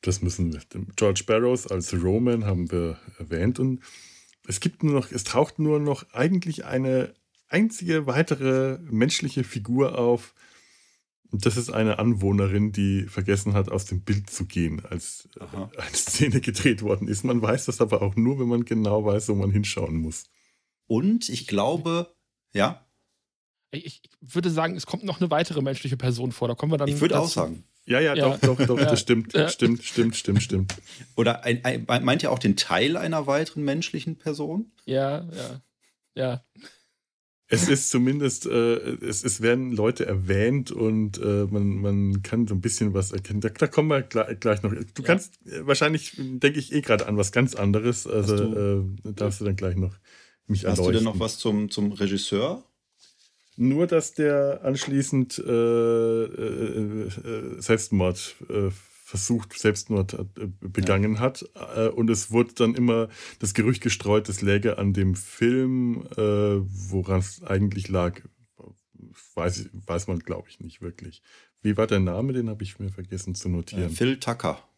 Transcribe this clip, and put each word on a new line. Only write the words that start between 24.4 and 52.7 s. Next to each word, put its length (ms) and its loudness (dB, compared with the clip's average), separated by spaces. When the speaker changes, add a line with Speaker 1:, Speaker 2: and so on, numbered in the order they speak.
Speaker 3:
sagen, 260 0
es 80 -8
kommt 200 -6
noch 180 -6
eine 80 0
weitere 320 0
menschliche 340 -2
Person 340 0
vor. 160 -2
Da 80 0
kommen 180 0
wir 40 2
dann 120 2
Speaker 2:
Ich 120 2
würde 180 4
auch 60 2
Speaker 3:
dazu. 160 -2
Speaker 2:
sagen. 240 -4
Speaker 1:
Ja, 140 2
ja, 140 4
Speaker 3:
Ja. 240 4
Speaker 1:
doch, 180 4
doch, 100 4
doch, 120 4
Speaker 3:
Ja. 80 6
Speaker 1:
das 140 4
stimmt, 340 2
Speaker 3:
Ja. 140 4
Speaker 1:
stimmt, 360 2
stimmt, 320 0
stimmt, 260 2
stimmt. 320 -2
Speaker 2:
Oder 280 2
ein, 220 0
ein, 180 -2
meint 200 2
ihr 100 0
auch 60 0
den 180 2
Teil 400 0
einer 300 -2
weiteren 360 -2
menschlichen 540 -4
Person? 560 -6
Speaker 3:
Ja, 440 -2
ja, 300 -10
ja. 300 -4
Speaker 1:
Es 220 2
ist 220 2
zumindest, 560 0
äh, 300 2
es, 180 -4
es 200 -2
werden 300 2
Leute 340 0
erwähnt 640 0
und, 460 0
äh, 260 0
man, 380 0
man 400 2
kann 240 0
so 80 -4
ein 80 0
bisschen 320 0
was 180 0
erkennen. 300 -4
Da, 80 0
da 160 0
kommen 240 2
wir 100 4
gl-, 360 -2
gleich 260 2
noch. 100 0
Du 300 -8
Speaker 3:
Ja. 40 -4
Speaker 1:
kannst, 280 2
äh, 200 -8
wahrscheinlich, 500 2
denke 420 0
ich, 140 -8
eh 80 2
gerade 260 2
an 120 0
was 140 0
ganz 220 2
anderes. 520 0
Also, 280 0
Speaker 2:
Hast 60 2
du 440 0
Speaker 1:
äh, 20 -8
darfst 300 -4
du 20 -6
dann 120 0
gleich 200 -2
noch 180 -2
mich 180 -2
Speaker 2:
Hast 140 0
du 60 2
denn 200 4
noch 80 -2
Speaker 1:
erleuchten. 80 -2
Speaker 2:
was 180 -4
zum, 320 0
zum 220 -2
Regisseur? 720 -2